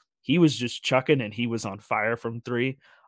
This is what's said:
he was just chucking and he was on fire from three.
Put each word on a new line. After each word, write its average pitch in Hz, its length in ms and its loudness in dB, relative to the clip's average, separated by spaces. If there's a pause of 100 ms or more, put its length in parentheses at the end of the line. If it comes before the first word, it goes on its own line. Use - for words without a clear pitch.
(220)
he 147 160 0
was 160 180 6
just - 280 -6
chucking 131 380 2
and 104 120 -6
he 117 140 -4
was 113 180 -4
on 101 140 -8
fire 107 360 -2
from 117 260 -8
three. 127 360 -2 (300)